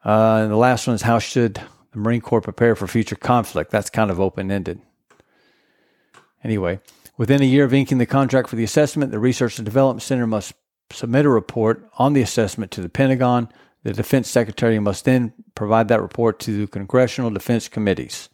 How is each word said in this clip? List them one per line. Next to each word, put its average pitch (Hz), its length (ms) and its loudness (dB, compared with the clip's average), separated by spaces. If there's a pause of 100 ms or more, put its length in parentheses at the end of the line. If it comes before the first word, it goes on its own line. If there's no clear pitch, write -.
Uh, 110 380 4
and 107 100 -2
the 107 60 0
last 123 280 2
one 120 100 0
is, 101 80 -6
how 117 140 2
should 113 440 -2 (300)
the 117 80 -12
Marine 113 200 -2
Corps 113 220 0
prepare 113 340 0
for 98 120 -6
future 110 280 -2
conflict? - 560 -2
That's 104 180 -2
kind 107 220 -2
of 87 80 -4
open-ended. 95 640 -4 (1600)
Anyway, 95 380 -2 (340)
within 131 260 2
a 139 40 4
year 135 180 4
of 127 100 2
inking 135 260 2
the 117 60 2
contract 135 440 0
for 117 80 -6
the 113 80 -2
assessment, 143 480 0
the 107 60 -4
Research 120 400 0
and 110 60 -10
Development 123 380 0
Center 123 240 -2
must 107 240 -4 (400)
submit 127 340 0
a 147 40 6
report 113 680 0
on 135 140 4
the 139 100 4
assessment 107 500 -2
to 98 100 -10
the 87 80 -8
Pentagon. 123 580 0 (360)
The 107 100 -6
Defense 117 360 -2
Secretary 113 500 0
must 101 260 -2
then 123 280 2 (220)
provide 110 320 2
that 110 140 2
report 110 380 -2
to 104 260 -4
the - 20 -12
Congressional 120 640 0
Defense 110 400 -4
Committees. 95 640 -4